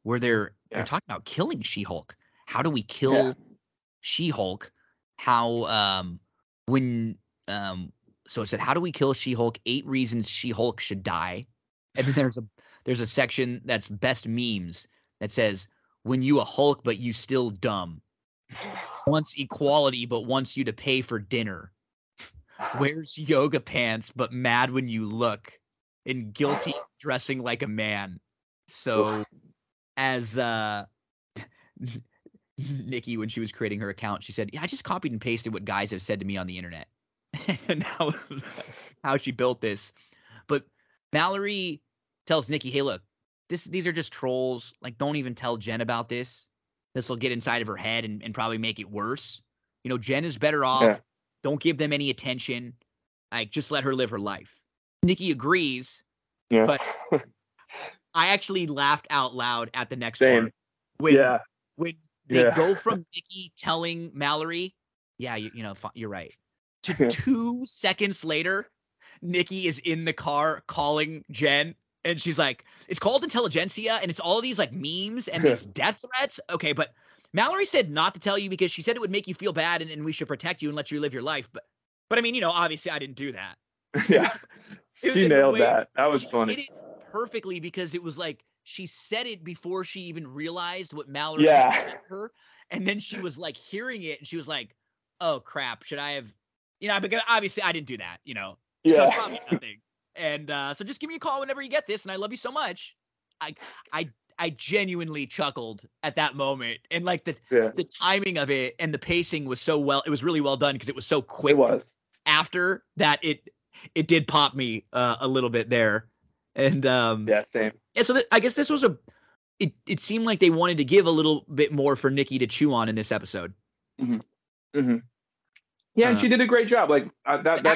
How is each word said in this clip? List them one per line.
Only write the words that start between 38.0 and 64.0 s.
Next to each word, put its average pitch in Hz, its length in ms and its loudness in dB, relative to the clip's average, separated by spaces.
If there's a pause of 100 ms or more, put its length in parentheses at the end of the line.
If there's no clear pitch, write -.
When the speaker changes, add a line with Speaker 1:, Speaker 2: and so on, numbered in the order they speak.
Speaker 1:
was 147 420 -6 (640)
how 139 120 2
she 135 140 -4
built 123 300 0
this. 104 320 -4 (560)
But 143 180 0 (460)
Mallory 190 680 0 (460)
tells 147 220 2
Nikki, 131 220 -4
"Hey, 139 120 0
look, 110 200 -4 (460)
this, 170 160 -8
these 170 220 -4
are 175 60 0
just 160 200 -6
trolls. 127 680 -4
Like, 120 180 -12
don't 143 180 -2
even 127 180 -6
tell 120 220 -4
Jen 113 260 -6
about 117 260 -2
this. - 400 -8 (460)
This 127 140 -4
will 127 80 -4
get 123 160 -2
inside 120 300 -2
of 107 60 -6
her 101 80 -8
head 113 280 -4
and, 104 180 -10
and 110 120 -10
probably 110 240 -2
make 110 220 -4
it 98 100 -14
worse. 107 500 -6 (440)
You 123 60 -6
know, 127 80 -2
Jen 135 260 -2
is 151 120 -6
better 151 280 2
off. 131 180 4
Speaker 2:
Yeah. 110 160 8 (460)
Speaker 1:
Don't 139 160 0
give 165 180 2
them 151 140 0
any 143 180 0
attention. 123 600 -6 (580)
Like, 117 200 -4
just - 200 -4
let 139 140 0
her 135 100 0
live 127 160 0
her 113 80 -6
life." 98 400 -8 (460)
Nikki 180 260 2
agrees, 135 720 -2 (480)
Speaker 2:
Yeah. 117 160 8
Speaker 1:
but 143 140 4 (320)
Speaker 2:
<laughs> 147 100 2 (920)
Speaker 1:
I 170 160 4
actually 196 360 0
laughed 143 440 2
out 131 220 2
loud 120 420 -2
at 127 160 -4
the 131 60 -8
next 117 220 -6
Speaker 2:
Same. 127 260 8
Speaker 1:
part. 110 100 -4 (440)
When, 151 160 6
Speaker 2:
Yeah. 127 240 8 (380)
Speaker 1:
when 165 180 -4 (320)
they 127 180 6
Speaker 2:
Yeah. 117 100 6
Speaker 1:
go 170 200 4
from 190 360 -2
Speaker 2:
<laughs> - 40 -16
Speaker 1:
Nikki 185 420 -14
telling 170 560 -4